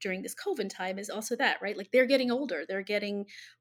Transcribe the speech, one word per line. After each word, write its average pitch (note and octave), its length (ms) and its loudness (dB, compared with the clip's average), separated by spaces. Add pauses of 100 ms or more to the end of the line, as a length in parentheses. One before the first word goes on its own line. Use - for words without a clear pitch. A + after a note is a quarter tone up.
during F#3+ 200 -2
this - 140 -8
covid B3+ 340 -2
time F#3+ 300 -4
is G#3 100 -8
also A3 280 -4
that, A#3+ 240 2
right? G3+ 160 -4
Like, G3+ 140 -8
they're B3+ 140 8
getting B3+ 260 4
older, A#3 360 0
they're G3 160 -2
getting G3+ 420 -2 (360)